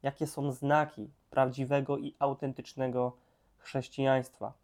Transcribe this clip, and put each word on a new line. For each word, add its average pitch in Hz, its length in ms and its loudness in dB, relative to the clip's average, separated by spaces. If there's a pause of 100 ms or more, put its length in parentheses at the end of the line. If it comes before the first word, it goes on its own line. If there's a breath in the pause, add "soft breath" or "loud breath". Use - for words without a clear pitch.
Jakie 139 240 -2
są 143 240 -4
znaki 143 580 0 (200)
prawdziwego 135 680 2
i 143 220 -8
autentycznego 131 960 -2 (400 soft breath)
chrześcijaństwa? 131 960 0 (100)